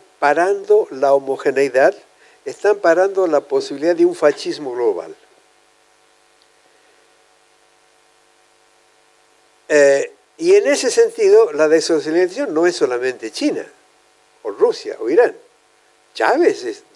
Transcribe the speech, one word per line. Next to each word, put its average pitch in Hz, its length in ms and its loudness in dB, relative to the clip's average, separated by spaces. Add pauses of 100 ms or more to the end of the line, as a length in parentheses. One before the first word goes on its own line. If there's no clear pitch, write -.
(200)
parando 190 720 0
la 139 220 0
homogeneidad, 135 800 0 (500)
están 196 320 -2
parando 190 500 0
la 147 140 0
posibilidad 139 540 -4
de 170 100 2
un 175 100 0
fascismo 147 580 -2
global. 90 420 -4 (4000)
Eh, 139 400 4 (260)
y 175 180 2
en 202 120 4
ese 262 220 0
sentido, 220 640 4
la 151 160 0
desoccidentalización 165 840 0
no 165 120 0
es 175 100 0
solamente 123 560 -4
China, 196 340 -4 (760)
o 104 80 -8
Rusia, - 480 -2
o 113 100 -6
Irán. 208 260 2 (800)
Chávez 220 500 -2
es 110 200 -10 (120)